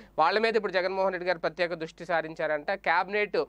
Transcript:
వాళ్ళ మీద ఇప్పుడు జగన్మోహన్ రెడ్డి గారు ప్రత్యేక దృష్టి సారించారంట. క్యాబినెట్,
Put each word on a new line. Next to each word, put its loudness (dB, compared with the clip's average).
వాళ్ళ 4
మీద 2
ఇప్పుడు 0
జగన్మోహన్ 0
రెడ్డి -4
గారు 0
ప్రత్యేక -2
దృష్టి -10
సారించారంట. -2
క్యాబినెట్, 0